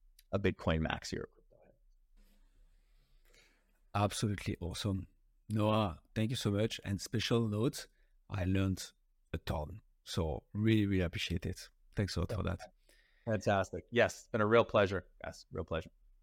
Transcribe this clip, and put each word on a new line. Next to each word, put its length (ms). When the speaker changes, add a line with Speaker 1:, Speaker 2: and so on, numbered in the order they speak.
Speaker 1:
a 60
Bitcoin 420
maxi 380
or 140
crypto 320
head. 100
Speaker 2:
Absolutely 640
awesome. 460
Noah, 480
thank 160
you 60
so 140
much. 340
And 160
special 460
note, 400
I 140
learned 380
a 40
ton. 420
So 380
really, 320
really 180
appreciate 400
it. 240
Thanks 220
a 40
lot 120
for 100
that. 160
Speaker 1:
Fantastic. 640
Yes, 240
it's 180
been 80
a 60
real 180
pleasure. 400
Yes, 300
real 120
pleasure. 260